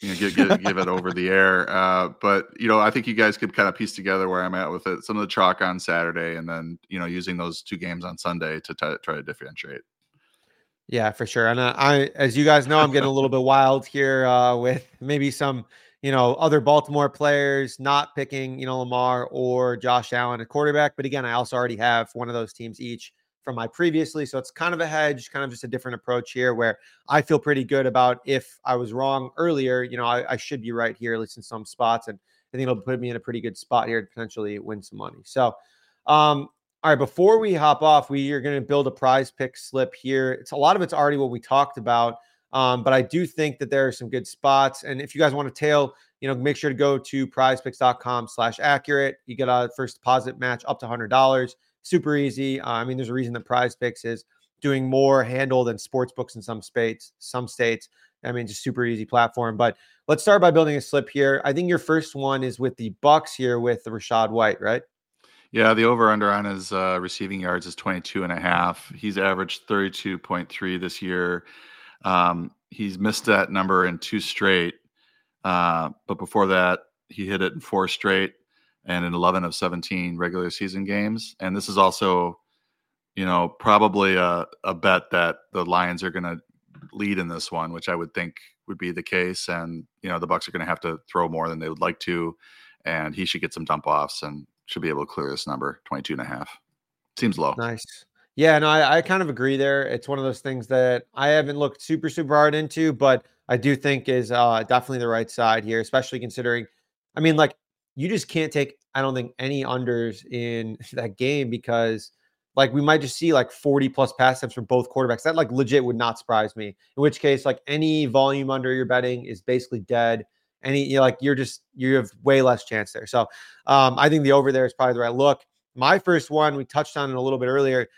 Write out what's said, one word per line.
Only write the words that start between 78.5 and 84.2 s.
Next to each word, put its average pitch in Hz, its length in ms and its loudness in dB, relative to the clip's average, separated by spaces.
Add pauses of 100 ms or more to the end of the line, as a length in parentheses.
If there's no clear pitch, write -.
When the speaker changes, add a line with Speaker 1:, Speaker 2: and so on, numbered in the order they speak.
Speaker 1:
and 87 200 -4
in 87 80 -4
eleven 90 300 0
of 85 120 -6
seventeen 87 640 -6
regular 87 340 -4
season 98 340 -8
games. 104 540 -6
And 95 180 -6
this 98 100 -6
is 101 120 0
also, 90 600 2 (760)
you 98 100 -6
know, 87 240 0
probably 101 680 4
a, 87 280 0 (180)